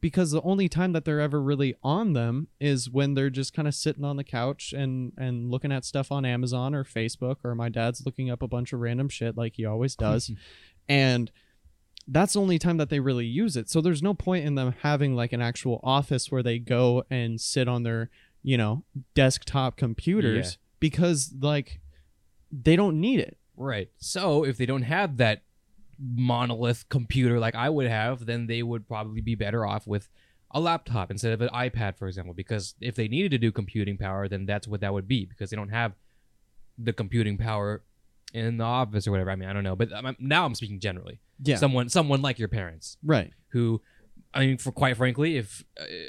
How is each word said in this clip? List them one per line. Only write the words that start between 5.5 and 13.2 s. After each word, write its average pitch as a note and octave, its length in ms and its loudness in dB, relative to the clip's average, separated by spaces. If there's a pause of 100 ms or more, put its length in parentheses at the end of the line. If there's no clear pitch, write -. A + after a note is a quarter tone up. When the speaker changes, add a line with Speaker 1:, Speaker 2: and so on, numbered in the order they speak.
Speaker 1:
looking C3 200 -2
at C3+ 140 -2
stuff - 260 -4
on C#3 140 -2
Amazon B2+ 500 -2
or C#3 100 -2
Facebook, B2 600 -4
or A#2+ 100 -4
my A#2 140 -2
dad's A#2+ 360 -2
looking C3 260 -4
up B2 120 -4
a B2+ 60 -4
bunch A#2+ 240 -4
of B2 80 -4
random A#2+ 280 -2
shit A#2 280 -4
like A#2 200 -4
he A2+ 80 -4
always A2+ 300 -2
does. A2 420 0
Speaker 2:
<laughs> - 40 -20 (480)
Speaker 1:
And C3 420 4 (800)
that's D#3+ 240 4
the G3+ 80 2
only F3+ 180 4
time E3+ 200 2
that D3 120 0
they D3 80 2
really B2+ 260 0